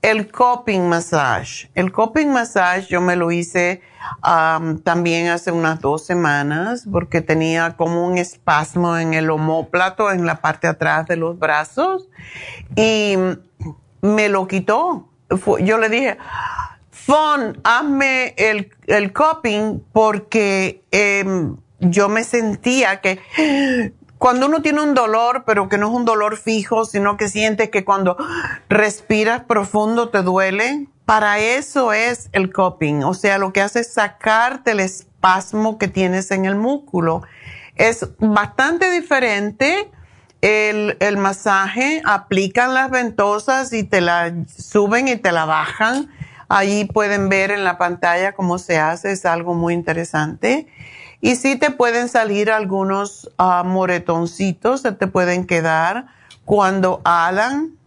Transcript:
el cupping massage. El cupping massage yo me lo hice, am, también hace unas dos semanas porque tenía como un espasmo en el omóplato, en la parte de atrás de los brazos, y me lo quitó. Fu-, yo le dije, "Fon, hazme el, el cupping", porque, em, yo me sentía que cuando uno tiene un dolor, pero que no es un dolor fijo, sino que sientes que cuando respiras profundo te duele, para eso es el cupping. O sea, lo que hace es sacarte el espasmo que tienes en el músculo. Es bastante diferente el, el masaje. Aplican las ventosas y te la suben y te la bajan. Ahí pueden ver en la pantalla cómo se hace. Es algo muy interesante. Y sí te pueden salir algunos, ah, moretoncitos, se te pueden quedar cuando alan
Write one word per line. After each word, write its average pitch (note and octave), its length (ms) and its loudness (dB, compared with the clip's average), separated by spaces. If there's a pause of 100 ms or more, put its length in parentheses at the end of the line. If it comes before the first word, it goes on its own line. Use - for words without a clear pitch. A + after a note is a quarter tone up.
el G#3+ 300 0
cupping A#3+ 560 0
massage. D3 880 -2
El F#3 160 0
cupping A#3 400 0
massage F#3+ 560 0
yo F3+ 140 0
me F3+ 140 2
lo E3+ 160 0
hice, F3 500 -2 (400)
am, D#3+ 580 0
también E3+ 480 0
hace E3+ 240 -2
unas D#3+ 300 -2
dos D3+ 240 -2
semanas E3+ 840 -2
porque F3 320 -2
tenía E3 540 0
como E3+ 300 -2
un F3+ 120 0
espasmo E3+ 800 -2
en E3 160 -2
el D#3+ 160 0
omóplato, E3+ 840 0
en F3+ 140 0
la E3 120 0
parte D#3 300 -2
de E3 40 2
atrás D#3 360 0
de F3 100 -2
los E3+ 200 -4
brazos, F#3 720 -2 (680)
y G#3+ 400 2 (880)
me G#3 280 2
lo F#3+ 180 0
quitó. G#3+ 640 -2 (280)
Fu-, - 220 0
yo G#3+ 180 2
le A3 120 2
dije, A#3 280 0 (720)
"Fon, D4 720 0
hazme C4+ 720 2
el, G#3 340 0 (160)
el G3+ 240 2
cupping", G#3+ 800 0
porque, G#3 1000 0
em, F#3+ 680 0 (220)
yo F#3+ 300 2
me A3+ 140 0
sentía A3+ 800 0
que F#3+ 180 -2 (1000)
cuando B3 260 4
uno D4+ 160 0
tiene D4+ 200 0
un D4 120 0
dolor, A#3+ 520 2
pero G3+ 240 2
que G3+ 80 0
no G#3 100 0
es A3+ 60 -2
un A#3+ 120 0
dolor G#3+ 300 0
fijo, A3 480 -2
sino G3+ 320 0
que G3+ 140 -2
sientes G#3+ 400 0
que G3 160 -2
cuando F#3+ 320 2 (500)
respiras G#3+ 760 0
profundo A3 640 0
te G#3 120 0
duele, F#3+ 680 0 (180)
para G#3+ 340 2
eso B3 540 0
es A#3 400 -2
el F#3+ 200 0
cupping. D#3 500 0
O E3 100 0
sea, G3 240 0
lo F#3+ 160 -2
que G3 80 2
hace G#3 180 0
es A#3 140 -6
sacarte A3+ 800 0
el G#3 100 0
espasmo F#3+ 960 0
que G3+ 100 -2
tienes F#3+ 440 0
en F#3+ 140 0
el G3 100 0
músculo. G3+ 680 -2 (520)
Es A3+ 340 2 (100)
bastante C4 720 0
diferente C4+ 1000 0 (520)
el, G#3+ 580 0
el G3+ 180 0
masaje. G3+ 840 0
Aplican G3+ 720 0
las C4 180 0
ventosas A#3+ 800 0
y A3 120 -4
te F#3+ 180 2
la E3+ 320 0 (140)
suben G#3+ 600 0
y B3 80 0
te G3 160 0
la E3 140 0
bajan. G#3+ 640 -2 (400)
Ahí G3+ 360 2
pueden G3+ 440 0
ver G3 220 2
en G3+ 120 -2
la F3 140 0
pantalla F3 560 0
cómo F3+ 260 -2
se E3+ 200 0
hace. E3+ 340 -2
Es F#3+ 120 -6
algo E3+ 280 0
muy E3+ 200 0
interesante. E3+ 920 -2 (540)
Y B3+ 140 2
sí C4+ 220 -2
te D4 120 2
pueden A#3+ 380 0
salir G#3+ 420 0
algunos, G3 880 -2
ah, F3+ 280 2
moretoncitos, F#3 1160 -2
se A3 100 -2
te G3 120 -2
pueden F3+ 400 0
quedar E3+ 600 0 (400)
cuando F#3+ 580 2
alan G#3 680 0 (160)